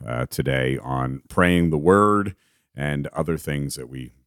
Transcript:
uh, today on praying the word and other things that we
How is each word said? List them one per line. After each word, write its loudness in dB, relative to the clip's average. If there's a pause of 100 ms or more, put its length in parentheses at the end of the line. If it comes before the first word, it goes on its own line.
uh, -4
today -2
on -6
praying 4
the 0
word 4 (400)
and -4
other -4
things -6
that -12
we -14 (140)